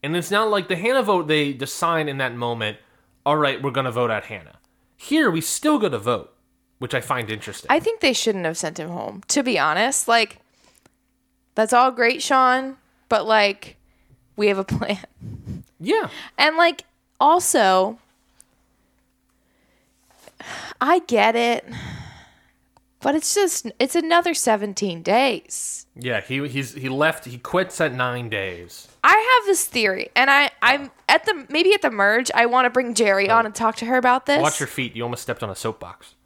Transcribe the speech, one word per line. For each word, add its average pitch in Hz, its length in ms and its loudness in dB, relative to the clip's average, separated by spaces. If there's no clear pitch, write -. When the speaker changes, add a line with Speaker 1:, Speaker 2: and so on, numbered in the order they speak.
Speaker 1:
And 151 140 -4
it's 175 160 -4
not 214 180 2
like 202 200 0
the 185 60 0
Hannah 240 280 0
vote, 185 240 0
they 151 260 0
decide 156 540 -2
in 139 100 -6
that 127 180 -2
moment, 117 420 -4
"All 147 120 2
right, 143 240 0
we're 139 100 -4
gonna 131 200 -2
vote 120 180 -2
out 107 160 -4
Hannah." 90 320 -16
Here, 294 320 2
we 165 120 -2
still 302 360 0
gotta 165 220 0
vote, 107 340 -4
which 127 160 -6
I 123 60 0
find 120 280 -4
interesting. 107 400 -10
Speaker 2:
I 294 100 2
think 440 200 -6
they 269 140 2
shouldn't 196 320 -4
have 165 120 -4
sent 160 220 -8
him 160 100 -10
home, 175 380 -10
to 277 160 -2
be 233 160 0
honest. 170 480 0
Like, 233 320 2
that's 220 180 0
all 254 180 6
great, 247 320 0
Sean, 262 540 2
but, 208 200 0
like, 208 500 0
we 208 120 2
have 202 100 2
a 196 60 -2
plan. - 420 -4
Speaker 1:
Yeah. 339 300 -2
Speaker 2:
And, 311 180 4
like, 339 280 2
also, 226 800 4
I 320 180 4
get 226 360 2
it, 233 300 0
but 285 140 0
it's - 200 -2
just, 381 320 0
it's 269 160 0
another 339 380 2
seventeen 202 680 -2
days. 214 840 -2
Speaker 1:
Yeah, 120 260 -4
he, 135 260 -4
he's, 131 260 -6
he 131 140 -8
left, 151 380 0
he 123 120 -16
quits 180 440 -4
at 151 120 0
nine 123 360 -4
days. 92 580 -8
Speaker 2:
I 440 360 6
have 415 80 -6
this 381 180 2
theory, 208 500 -2
and 262 140 4
I, 277 200 4
I'm 269 300 2
at - 160 4
the, 339 240 -2
maybe 349 240 4
at 403 80 2
the 277 100 0
merge, 214 420 2
I 233 120 4
wanna 247 240 2
bring 240 240 0
Jerry 196 360 2
Speaker 1:
Oh. 226 80 4
Speaker 2:
on 226 80 4
and 214 80 -8
talk 226 240 -2
to - 80 -8
her 254 120 0
about 254 280 2
this. 285 160 2
Speaker 1:
Watch - 200 0
your 135 60 -4
feet. - 280 -6
You 113 80 -6
almost 120 200 -6
stepped 120 200 -6
on 107 60 -6
a 95 60 -8
soapbox. - 600 -10